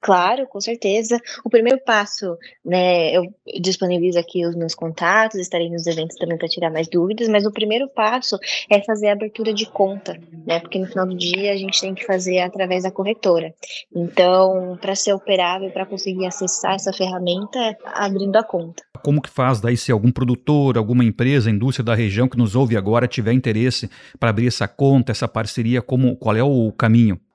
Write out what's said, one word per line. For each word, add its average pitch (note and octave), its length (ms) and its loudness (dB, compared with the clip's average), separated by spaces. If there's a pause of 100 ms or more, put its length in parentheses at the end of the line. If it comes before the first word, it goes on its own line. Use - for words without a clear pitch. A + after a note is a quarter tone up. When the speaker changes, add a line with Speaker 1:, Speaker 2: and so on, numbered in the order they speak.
Speaker 1:
Claro, G#3 440 2
com G3 120 -12
certeza. A3+ 560 -2 (280)
O - 40 -4
primeiro A#3+ 380 4
passo, G#3 500 -2 (280)
né, F3 520 2
eu F3+ 60 4 (380)
disponibilizo F3+ 580 0
aqui E3+ 260 -2
os E3+ 120 -2
meus E3 180 -6
contatos, F#3+ 640 0
estarei E3+ 320 -4
nos E3+ 160 -6
eventos E3 300 -4
também E3+ 200 -4
pra E3 120 -6
tirar E3 240 -2
mais D#3+ 160 -4
dúvidas, G#3 400 -2
mas G#3 180 2
o G#3+ 60 -2
primeiro A3 360 -2
passo A#3 480 -2 (320)
é G3+ 140 4
fazer G#3 280 0
a - 20 4
abertura G#3+ 420 -4
de G#3 100 -4
conta, G3 560 -2 (240)
né, E3 140 0
porque E3+ 220 -6
no F#3 80 -4
final F#3 180 -2
do F#3 100 -6
dia F#3 360 0
a G3 40 -2
gente F#3+ 240 -2
tem F#3+ 140 -6
que - 100 -12
fazer F#3 360 0
através F3+ 420 -2
da F#3 80 -4
corretora. F#3 640 0 (400)
Então, F#3 840 2
pra G3 160 -4
ser G3+ 160 0
operável, F#3+ 580 -2
pra F#3+ 160 -6
conseguir F#3+ 400 -6
acessar F#3 480 -4
essa G3 180 -6
ferramenta, F#3 680 -4
é A3 160 -4 (180)
abrindo G3 400 -2
a - 80 6
conta. E3+ 400 -8 (220)
Speaker 2:
Como C#3+ 180 2
que - 80 -12
faz B2+ 300 2
daí, A#2 160 0
se - 160 -2
algum A2+ 180 6
produtor, C3 680 2
alguma A#2+ 280 2
empresa, A#2+ 440 2
indústria A#2 360 0
da A2+ 100 0
região A2 340 2
que - 80 -4
nos A3+ 200 2
ouve A#2+ 200 4
agora G#2+ 300 2
tiver A#2 280 -2
interesse A#2+ 540 0 (300)
pra A#2 120 2
abrir A2+ 180 2
essa A#2 180 -2
conta, C3+ 460 2
essa A2+ 160 -4
parceria, A#2 520 -2
como, B2+ 360 0
qual G#2+ 180 0
é A2+ 80 2
o B2+ 300 2
caminho? A2+ 480 4 (140)